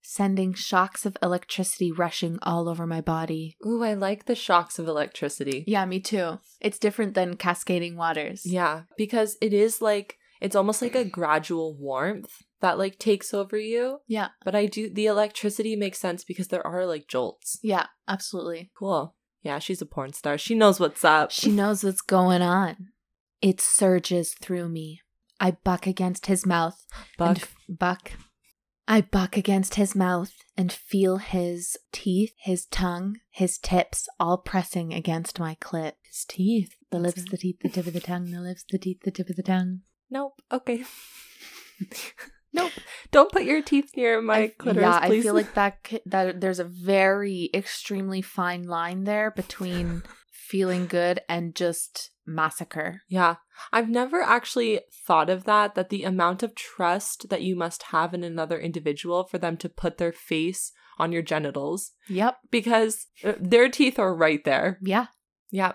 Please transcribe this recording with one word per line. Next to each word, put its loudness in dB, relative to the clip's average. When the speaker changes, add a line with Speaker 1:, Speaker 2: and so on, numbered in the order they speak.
Speaker 1:
sending 0
shocks -2
of -4
electricity -2
rushing -4
all -2
over -6
my -4
body. -4
Speaker 2:
Ooh, -2
I 0
like -4
the 0
shocks 0
of -4
electricity. -4
Speaker 1:
Yeah, 2
me -4
too. -4
It's -4
different -2
than 0
cascading -2
waters. -4
Speaker 2:
Yeah, 0
because 0
it 0
is, 4
like, -2
it's -2
almost 2
like -4
a 2
gradual -2
warmth -6
that, 2
like, -4
takes 0
over -4
you. -2
Speaker 1:
Yeah. -2
Speaker 2:
But -2
I 4
do, -6
the 0
electricity 0
makes -4
sense -4
because -8
there -2
are, -2
like, -4
jolts. -4
Speaker 1:
Yeah, 2
absolutely. -8
Speaker 2:
Cool. -2
Yeah, -6
she's -6
a -8
porn -8
star. -2
She -2
knows 8
what's 2
up. 6
Speaker 1:
She 2
knows 2
what's 0
going 4
on. 0
It 4
surges 2
through -6
me. -10
I 4
buck -2
against -2
his 2
mouth. 0
Speaker 2:
Buck. 2
Speaker 1:
And 4
f-, -14
buck. -4
I 6
buck 0
against 2
his 2
mouth 0
and 0
feel 2
his -4
teeth, 0
his -2
tongue, -2
his 0
tips 0
all 0
pressing -4
against -4
my -4
clit. -6
Speaker 2:
His -12
teeth. 0
Speaker 1:
The -2
Speaker 2:
That's 0
Speaker 1:
lips, -12
Speaker 2:
it. -14
Speaker 1:
the -4
teeth, -4
the -2
tip -4
of -6
the -4
tongue, -6
the -10
lips, -10
the -2
teeth, -4
the -2
tip -8
of -4
the -4
tongue. 0
Speaker 2:
Nope. -8
Okay. -4
<laughs> -18
Nope. -2
Don't 8
put 2
your 2
teeth 2
near 2
my 2
Speaker 1:
I 4
f-, -6
Speaker 2:
clitoris, 2
Speaker 1:
yeah, 6
Speaker 2:
please. 4
Speaker 1:
I 0
feel 2
like 2
that 0
c-, -6
that 0
there's 0
a -4
very 2
extremely -4
fine -4
line -4
there 0
between -6
Speaker 2:
<laughs> -20
Speaker 1:
feeling 0
good 0
and -4
just -4
massacre. -4
Speaker 2:
Yeah. 2
I've 2
never 2
actually 2
thought 4
of 0
that, 4
that -2
the -4
amount 2
of -6
trust -2
that -2
you -2
must -6
have 0
in -6
another -4
individual -2
for -8
them -4
to -8
put -6
their 0
face -4
on 0
your -2
genitals. -4
Speaker 1:
Yep. 0
Speaker 2:
Because, 2
uh, 0
their 6
teeth 2
are 2
right 4
there. 2
Speaker 1:
Yeah. 0
Speaker 2:
Yeah. 0